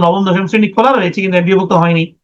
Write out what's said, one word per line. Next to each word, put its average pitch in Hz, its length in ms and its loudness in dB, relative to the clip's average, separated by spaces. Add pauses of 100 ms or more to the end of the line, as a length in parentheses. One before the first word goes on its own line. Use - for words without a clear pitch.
নবম 175 200 0
দশম 190 220 0
শ্রেণী 214 220 0
খোলা 247 240 0
রয়েছে 226 280 -2
কিন্তু 190 180 -2
এমপিওভুক্ত 190 340 0
হয়নি। 165 320 0 (200)